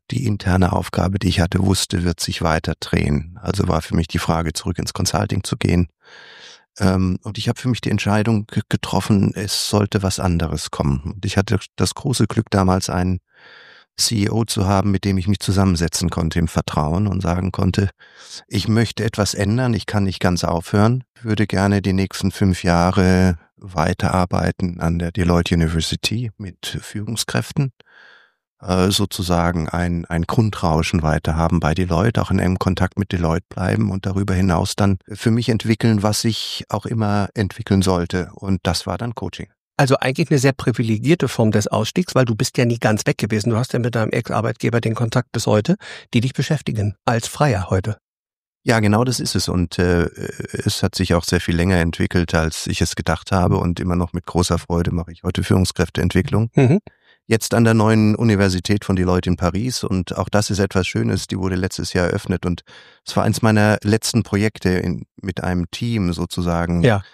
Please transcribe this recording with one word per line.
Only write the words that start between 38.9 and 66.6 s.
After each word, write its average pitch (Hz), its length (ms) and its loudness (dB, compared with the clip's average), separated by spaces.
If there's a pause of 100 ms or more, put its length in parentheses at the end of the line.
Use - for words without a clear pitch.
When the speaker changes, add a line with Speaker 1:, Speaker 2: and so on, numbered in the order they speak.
Speaker 1:
dann 117 160 -8
Coaching. - 360 -10 (260)
Speaker 2:
Also 139 220 4
eigentlich 139 320 -2
eine 156 80 4
sehr 131 140 4
privilegierte 120 720 0
Form 117 240 2
des 104 160 2
Ausstiegs, - 480 -2
weil 131 100 4
du 117 120 0
bist - 220 -4
ja 131 60 4
nie 117 140 0
ganz 107 280 0
weg - 120 0
gewesen. 107 320 0
Du 110 60 2
hast 123 160 -2
ja - 80 0
mit 117 160 -2
deinem 110 140 0
Ex-Arbeitgeber 117 720 -2
den 113 140 0
Kontakt 120 380 -2
bis 113 160 -2
heute, 110 260 4 (400)
die 120 60 4
dich 131 120 0
beschäftigen, 113 600 -2 (100)
als 117 220 0
Freier 110 440 0
heute. 98 280 -2 (640)
Speaker 1:
Ja, 120 160 2
genau 107 240 4
das 127 160 0
ist - 160 -4
es. 95 140 -2
Und, 87 320 0
äh, 87 240 4 (480)
es - 320 -2
hat 98 100 -2
sich 90 200 0
auch 85 100 2
sehr 90 160 0
viel 85 160 -2
länger 90 220 2
entwickelt, 85 580 0
als 80 320 -2
ich - 140 -2
es 85 120 0
gedacht - 380 -4
habe. 95 240 2
Und 87 240 -2
immer 90 160 -2
noch 87 160 -2
mit 87 140 -6
großer 87 320 0
Freude 85 340 -2
mache 85 180 -4
ich - 140 -18
heute 90 180 -2
Führungskräfteentwicklung. 92 1120 0
Speaker 2:
Mhm. 139 240 6 (480)
Speaker 1:
Jetzt 110 280 0
an 117 100 4
der 113 80 6
neuen 107 440 4
Universität 101 680 2
von 95 120 2
Deloitte 90 340 2
in 87 60 2
Paris. 101 460 -2
Und - 340 -2
auch 92 120 -2
das 104 220 0
ist 98 80 0
etwas 98 280 0
Schönes, 113 400 -2
die 101 120 -6
wurde 92 160 -2
letztes - 400 -4
Jahr 90 120 2
eröffnet. 92 380 -2
Und 87 200 -2 (420)
es - 100 -12
war 95 80 2
eins - 160 0
meiner 107 420 4
letzten 107 400 0
Projekte 104 460 -2
in, 90 380 -2 (160)
mit 95 200 -6
einem 90 280 -2
Team 110 420 -2
sozusagen, 85 720 -2